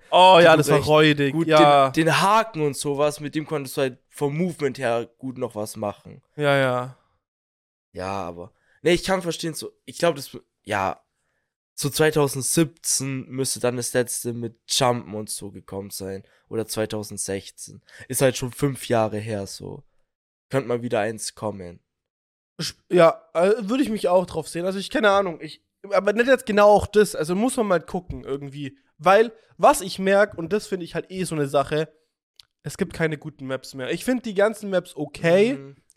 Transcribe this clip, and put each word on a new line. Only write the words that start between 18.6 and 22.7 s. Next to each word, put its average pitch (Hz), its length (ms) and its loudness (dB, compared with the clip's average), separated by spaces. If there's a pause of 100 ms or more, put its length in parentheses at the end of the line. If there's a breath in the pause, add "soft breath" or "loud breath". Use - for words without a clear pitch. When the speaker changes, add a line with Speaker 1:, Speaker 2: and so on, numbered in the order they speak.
Speaker 2:
Jahre 110 280 0
her, 104 300 -8
so. 95 360 -14 (680)
Könnte 131 180 -4
mal 120 140 -4
wieder 120 180 -4
eins 110 360 -6
kommen. 95 440 -10 (800)
Speaker 1:
Sch-, - 140 -8 (160)